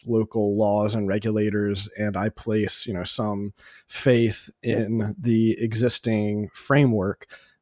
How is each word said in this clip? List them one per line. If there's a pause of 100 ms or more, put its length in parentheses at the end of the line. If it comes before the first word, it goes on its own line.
local
laws
and
regulators,
and
I
place,
you
know,
some (340)
faith (120)
in
the
existing
framework." (360)